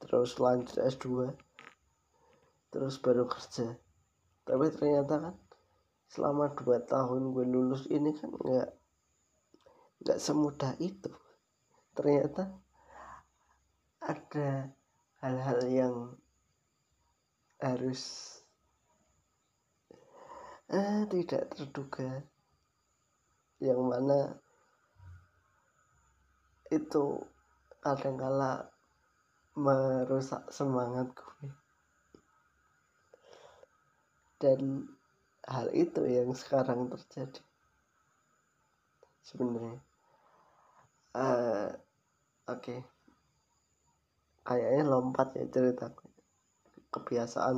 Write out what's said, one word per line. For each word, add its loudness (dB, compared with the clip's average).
terus 2
lanjut 2
S 2
dua, -2
terus -4
baru 4
kerja. -6
Tapi 2
ternyata 2
kan -10
selama 0
dua 2
tahun 0
gue 0
lulus 0
ini 2
kan -10
nggak, 0
nggak 2
semudah 0
itu. -6
Ternyata 2
ada -4
hal-hal 0
yang 4
harus, -4
eh, 0
tidak -2
terduga, -8
yang 2
mana 2
itu 0
kadangkala 0
merusak 2
semangat -2
gue. -16
Dan 4
hal -2
itu 2
yang 2
sekarang 0
terjadi -10
sebenarnya. -4
Eh, 0
oke. -8
Kayaknya 2
lompat 2
ya -2
ceritaku. 0
Kebiasaan 0